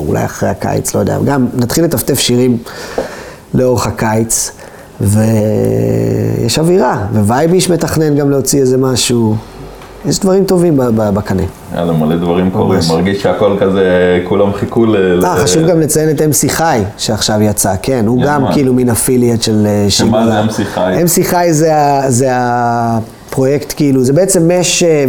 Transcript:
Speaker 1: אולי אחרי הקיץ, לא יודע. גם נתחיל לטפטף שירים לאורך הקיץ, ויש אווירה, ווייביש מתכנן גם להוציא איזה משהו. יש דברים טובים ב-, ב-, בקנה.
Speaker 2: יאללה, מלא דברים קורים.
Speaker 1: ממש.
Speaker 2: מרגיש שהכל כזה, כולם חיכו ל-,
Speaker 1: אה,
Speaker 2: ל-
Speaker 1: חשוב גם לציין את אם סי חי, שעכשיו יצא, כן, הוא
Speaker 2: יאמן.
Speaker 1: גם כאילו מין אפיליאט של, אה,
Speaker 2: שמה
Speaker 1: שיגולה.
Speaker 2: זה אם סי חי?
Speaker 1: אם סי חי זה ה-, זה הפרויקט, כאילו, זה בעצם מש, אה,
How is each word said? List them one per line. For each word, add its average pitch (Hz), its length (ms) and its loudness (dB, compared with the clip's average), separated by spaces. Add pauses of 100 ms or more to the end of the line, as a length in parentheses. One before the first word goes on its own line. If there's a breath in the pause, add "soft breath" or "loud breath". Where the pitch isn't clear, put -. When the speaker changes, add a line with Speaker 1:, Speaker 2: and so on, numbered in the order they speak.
Speaker 1:
אולי 107 180 -2
אחרי 104 240 -4
הקיץ, 98 460 -4
לא 104 40 0
יודע. 101 260 -2
גם 131 220 0 (100)
נתחיל 123 260 0
לטפטף 139 360 0
שירים 123 380 2 (960 loud breath)
לאורך 127 340 0
הקיץ, 113 640 -2 (500 loud breath)
ויש 110 1600 0
אווירה, 170 540 0
ווייביש 139 560 2
מתכנן 156 460 0
גם 143 140 0
להוציא 139 320 0
איזה 127 160 2
משהו. 120 580 0 (680)
יש 143 140 -2
דברים 190 260 2
טובים 175 320 2
ב-, 131 60 2
ב-, 113 300 0
בקנה. 98 280 -2 (340)
Speaker 2:
יאללה, 85 180 -2
מלא 78 220 0
דברים 87 360 0
קורים. 101 240 0
Speaker 1:
ממש. 85 160 0
Speaker 2:
מרגיש 92 320 0
שהכל 98 360 0
כזה, 95 240 2 (400)
כולם 98 300 0
חיכו - 320 0
ל-, 110 100 2
Speaker 1:
אה, 92 400 2
Speaker 2:
ל- - 80 0
Speaker 1:
חשוב 90 240 2
גם 170 120 2
לציין 156 300 0
את 151 120 0
אם 156 120 2
סי 139 160 0
חי, 156 320 0 (160)
שעכשיו 107 440 -2
יצא, 104 400 0
כן, 127 260 0
הוא 123 140 2
Speaker 2:
יאמן. 143 260 0
Speaker 1:
גם 92 60 0
כאילו 131 200 2
מין 127 160 2
אפיליאט 120 520 0
של, 107 280 2
אה, 101 200 2
Speaker 2:
שמה 98 160 0
Speaker 1:
שיגולה. 113 200 2
Speaker 2:
זה 110 160 0
אם 110 100 0
סי 101 140 -4
חי? 92 360 -2
Speaker 1:
אם 175 60 2
סי 175 160 2
חי 175 280 0
זה 156 240 2
ה-, 143 360 2
זה 127 200 2
הפרויקט, 120 1500 -2
כאילו, 135 260 2
זה 135 100 2
בעצם 180 380 2
מש, 180 320 0
אה, 156 260 2